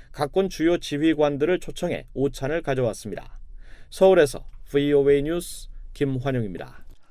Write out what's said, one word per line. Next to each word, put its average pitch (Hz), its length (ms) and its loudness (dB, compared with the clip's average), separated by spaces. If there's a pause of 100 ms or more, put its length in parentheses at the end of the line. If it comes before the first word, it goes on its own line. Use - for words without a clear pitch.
(120)
각군 180 380 0
주요 170 280 2
지휘관들을 151 840 2
초청해 - 540 -6
오찬을 139 480 -2
가져왔습니다. 117 800 -4 (500)
서울에서 185 560 6 (240)
브이오에이 143 540 4
뉴스 170 460 -6 (240)
김환영입니다. 123 920 -4 (260)